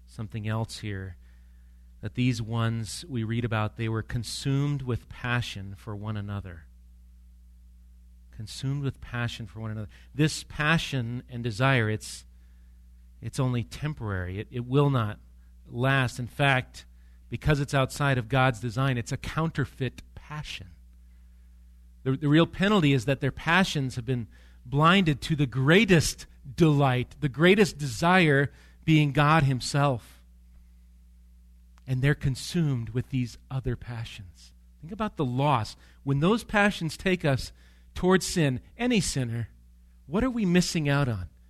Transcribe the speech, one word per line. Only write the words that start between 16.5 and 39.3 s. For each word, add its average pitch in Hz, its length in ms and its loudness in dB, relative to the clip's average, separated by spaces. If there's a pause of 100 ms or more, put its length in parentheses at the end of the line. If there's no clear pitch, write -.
because 139 300 0
it's 143 160 -4
outside 135 420 0
of 113 100 -4
God's 127 320 2
design, 123 380 -2
it's 113 140 -6
a 135 60 -6
counterfeit - 840 -4 (140)
passion. 151 520 -12 (1400)
The, 131 140 0
the 147 120 -2
real 160 180 6
penalty 180 460 4
is 120 120 2
that 135 160 -2
their 131 100 0
passions 160 640 0
have 120 100 -6
been 120 220 -4 (380)
blinded 156 560 4
to 160 140 -2
the 143 100 2
greatest 156 800 4 (300)
delight, 139 640 4
the 143 100 -2
greatest 175 480 4
desire 143 760 4 (340)
being 151 260 4
God 147 320 4
himself. 135 800 -2 (1600)
And 127 160 -2
they're 143 140 4
consumed 135 720 -2
with 120 200 -4
these 123 280 -4 (140)
other 127 240 -4
passions. 113 760 -14 (300)
Think 165 120 -12
about 214 240 -6
the 156 80 0
loss. 127 500 0 (280)
When 139 180 0
those 214 220 4
passions 202 540 0
take 185 280 0
us 135 260 0 (420)
towards 180 320 4
sin, 139 360 0 (160)
any 240 240 2
sinner, 117 480 -4 (560)